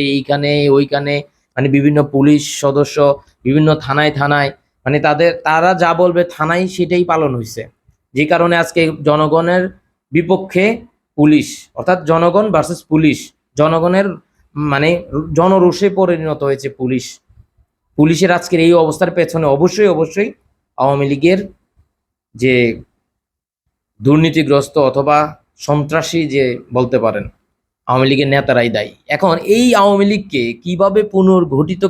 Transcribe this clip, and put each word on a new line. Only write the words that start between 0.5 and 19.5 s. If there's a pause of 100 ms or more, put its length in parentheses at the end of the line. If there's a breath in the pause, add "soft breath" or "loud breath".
ওইখানে, (440)
মানে
বিভিন্ন (120)
পুলিশ (180)
সদস্য, (460 soft breath)
বিভিন্ন (140)
থানায়
থানায়, (340)
মানে
তাদের, (120)
তারা
যা
বলবে (120)
থানায়
সেটাই
পালন
হইছে, (540)
যে
কারণে
আজকে (240)
জনগণের (480)
বিপক্ষে (520)
পুলিশ, (280)
অর্থাৎ (100)
জনগণ
ভার্সেস
পুলিশ, (400)
জনগণের (480)
মানে (460)
জনরোষে (120)
পরিণত
হয়েছে (120)
পুলিশ। (920)
পুলিশের
আজকের
এই (100)
অবস্থার
পেছনে
অবশ্যই,